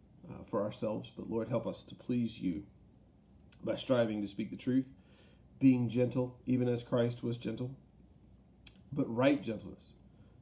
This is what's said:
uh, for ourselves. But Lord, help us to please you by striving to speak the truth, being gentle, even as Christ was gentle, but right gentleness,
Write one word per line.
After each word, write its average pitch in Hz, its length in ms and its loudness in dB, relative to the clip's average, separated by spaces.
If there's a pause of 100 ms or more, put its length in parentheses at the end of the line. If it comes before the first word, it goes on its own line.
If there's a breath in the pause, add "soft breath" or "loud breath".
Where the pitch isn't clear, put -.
(320)
uh, - 140 -14
for 107 180 -2
ourselves. 107 520 -4
But - 140 -10
Lord, 113 200 -2
help - 180 -2
us - 160 -6
to - 120 -18
please 120 460 -2
you 87 220 -2 (1000)
by 110 140 -2
striving 113 460 2
to 101 60 -4
speak 104 200 -6
the - 80 -10
truth, 127 300 0 (760 soft breath)
being 123 300 6
gentle, 123 560 0
even 123 220 2
as 120 140 0
Christ 120 400 0
was 117 140 -2
gentle, 123 400 -6 (1160)
but 131 220 -2
right 135 280 4
gentleness, 95 500 -8 (500 soft breath)